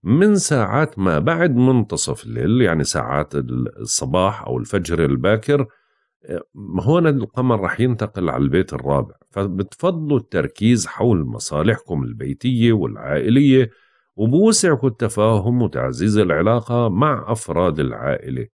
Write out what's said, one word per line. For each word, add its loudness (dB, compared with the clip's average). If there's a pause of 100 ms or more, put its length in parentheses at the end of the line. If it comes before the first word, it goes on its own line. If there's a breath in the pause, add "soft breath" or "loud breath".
من 4
ساعات 0
ما 2
بعد 2
منتصف 0
الليل، 0
يعني 2
ساعات -4
الصباح -4
أو -6
الفجر -2
الباكر، 0 (1120)
هون 2
القمر 0
رح -4
ينتقل -2
على 0
البيت 0
الرابع، -2 (160)
فبتفضلوا -2
التركيز 0
حول 0
مصالحكم -4
البيتية 0
والعائلية، 2 (460 soft breath)
وبوسعكم 2
التفاهم 0
وتعزيز 0
العلاقة 2
مع -2
أفراد -2
العائلة. -6